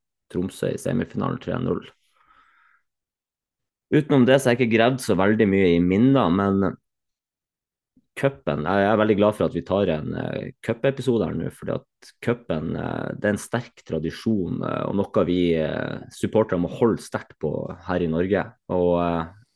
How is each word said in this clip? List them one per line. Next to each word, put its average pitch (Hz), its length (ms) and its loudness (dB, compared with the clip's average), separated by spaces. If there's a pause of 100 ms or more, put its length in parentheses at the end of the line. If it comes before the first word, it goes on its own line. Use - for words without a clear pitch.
(320)
Tromsø 92 420 -4
i - 60 -10
semifinalen - 600 -4
tre - 220 -6
null. - 240 -4 (2000)
Utenom 143 340 4
det 131 120 8
så 131 100 2
har 120 60 4
jeg 123 100 2
ikke 110 100 2
gravd 123 240 4
så - 160 0
veldig 107 320 4
mye 95 280 4
i - 40 4
minner, 107 540 4
men 98 320 2 (1500)
cupen, 76 480 -2
jeg 98 220 2
er 110 100 2
veldig 107 220 4
glad 104 160 2
for 87 100 0
at 80 80 -4
vi 85 120 -4
tar 95 280 0
en, 78 140 -6 (100)
eh, - 320 -8 (160)
cupepisode 120 600 0
her 82 100 -6
nå, 85 160 -6
fordi - 220 -6
at - 340 -16 (140)
cupen, 82 520 -4
eh, 82 380 -6
det - 100 -8
er 104 120 2
en 101 40 -6
sterk - 460 -8
tradisjon, 85 760 -4
eh, - 260 -4
og - 100 -4
noe 98 260 0
vi, 87 300 0
eh, 78 460 -4 (100)
supportere 107 500 0
må 87 80 -2
holde 107 320 0
sterkt - 400 -12
på 73 120 -4 (340)
her 90 160 -2
i 85 80 -2
Norge. 90 340 0 (240)
Og, 87 320 2
eh, 85 260 -2 (300)